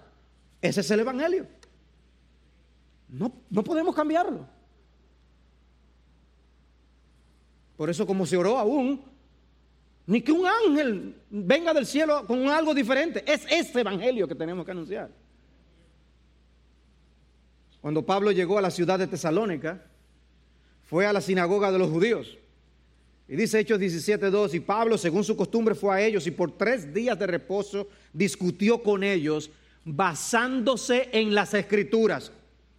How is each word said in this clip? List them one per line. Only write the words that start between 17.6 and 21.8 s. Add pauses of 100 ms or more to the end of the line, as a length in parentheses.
Cuando
Pablo
llegó
a
la
ciudad
de
Tesalónica, (1000)
fue
a
la
sinagoga
de
los